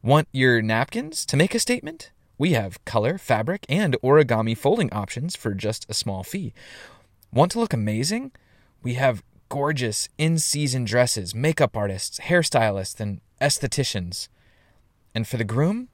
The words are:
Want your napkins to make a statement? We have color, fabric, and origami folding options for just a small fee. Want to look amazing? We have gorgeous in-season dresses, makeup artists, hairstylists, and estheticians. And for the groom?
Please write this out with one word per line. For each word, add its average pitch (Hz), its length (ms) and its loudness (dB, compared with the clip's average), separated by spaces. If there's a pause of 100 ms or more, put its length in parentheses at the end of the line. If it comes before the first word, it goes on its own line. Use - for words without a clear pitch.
Want 147 300 4
your 127 300 4
napkins 131 640 -2
to 139 100 0
make 175 160 4
a 233 60 0
statement? 285 520 -4 (280)
We 180 140 2
have 101 320 -4
color, 120 340 -2
fabric, 123 500 -2
and 151 340 0
origami 117 540 4
folding 180 340 2
options 120 440 -6
for 104 180 -4
just 104 360 -4
a - 40 -8
small 95 300 -4
fee. 190 300 -8 (800)
Want 151 200 4
to 233 80 -2
look 226 140 0
amazing? 135 580 -2 (500)
We 123 140 -4
have 127 280 2 (240)
gorgeous 139 680 -2
in-season 147 680 0
dresses, 107 500 0
makeup 139 420 2
artists, 98 420 -4
hairstylists, 113 800 0
and 104 220 -6 (180)
estheticians. 123 880 -2 (840)
And 113 140 -2
for 127 100 -4
the 110 60 -2
groom? 160 500 0